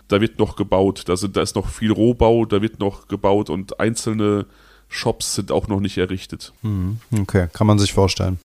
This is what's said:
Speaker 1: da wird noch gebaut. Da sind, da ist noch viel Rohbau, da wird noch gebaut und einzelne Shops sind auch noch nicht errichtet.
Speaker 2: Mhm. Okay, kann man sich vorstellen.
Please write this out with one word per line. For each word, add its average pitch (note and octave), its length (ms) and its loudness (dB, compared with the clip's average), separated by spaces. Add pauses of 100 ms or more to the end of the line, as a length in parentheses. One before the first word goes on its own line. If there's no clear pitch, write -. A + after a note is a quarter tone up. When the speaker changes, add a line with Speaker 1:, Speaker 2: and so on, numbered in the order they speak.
Speaker 1:
da G2+ 120 4
wird A2+ 180 0
noch G#2 180 0
gebaut. G2 500 2
Da F2 100 0
sind, G2 200 -4
da E2+ 60 2
ist - 140 -4
noch G2 120 -2
viel G#2+ 240 -2
Rohbau, A2+ 520 4
da G#2 160 0
wird A2 200 -4
noch G2 280 -4
gebaut G2+ 400 0
und F#2+ 320 -6
einzelne G#2+ 640 0 (420)
Shops - 480 -4
sind G2 160 -4
auch E2 160 0
noch G2 120 0
nicht G2 160 -4
errichtet. - 560 -6 (100)
Speaker 2:
Mhm. G#2 360 -2 (200)
Okay, F#2 340 0
kann - 140 0
man G#2 120 6
sich G2+ 140 2
vorstellen. F#2 460 2 (120)